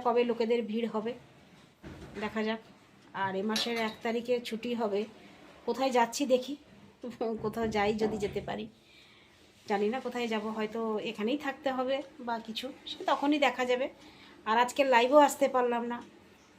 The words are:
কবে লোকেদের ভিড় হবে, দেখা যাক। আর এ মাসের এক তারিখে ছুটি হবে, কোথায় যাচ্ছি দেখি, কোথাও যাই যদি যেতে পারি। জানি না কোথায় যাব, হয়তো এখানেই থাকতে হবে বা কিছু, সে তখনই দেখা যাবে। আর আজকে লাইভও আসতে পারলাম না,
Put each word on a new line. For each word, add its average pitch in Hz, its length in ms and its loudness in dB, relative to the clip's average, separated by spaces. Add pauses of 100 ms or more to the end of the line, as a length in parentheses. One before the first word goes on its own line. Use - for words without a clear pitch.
কবে 240 260 4
লোকেদের 233 300 2 (100)
ভিড় 226 240 -2
হবে, 220 180 -2 (1120)
দেখা 214 240 -4
যাক। 220 120 -4 (540)
আর 190 260 -2
এ - 20 -2
মাসের 220 340 -2 (120)
এক 214 140 -6
তারিখে 233 320 -2 (140)
ছুটি 233 220 -6 (100)
হবে, 208 200 0 (640)
কোথায় 240 300 0
যাচ্ছি 233 260 2 (120)
দেখি, 254 200 -2 (880)
কোথাও 226 220 -2 (100)
যাই 208 160 2 (100)
যদি 214 220 0
যেতে 196 240 -4
পারি। 208 160 -6 (1000)
জানি 208 220 0
না 247 120 -2
কোথায় 240 320 -4
যাব, 208 120 -2 (120)
হয়তো 220 240 -4 (300)
এখানেই 220 360 -2
থাকতে - 300 -4
হবে 262 200 -2 (300)
বা 240 80 -4 (120)
কিছু, 220 200 -10 (240)
সে - 100 -12 (100)
তখনই 294 360 2
দেখা 247 240 0
যাবে। 247 160 0 (600)
আর 214 180 2
আজকে 294 180 0 (120)
লাইভও 247 240 8 (100)
আসতে 269 200 2
পারলাম 247 340 2 (100)
না, 240 60 -8 (600)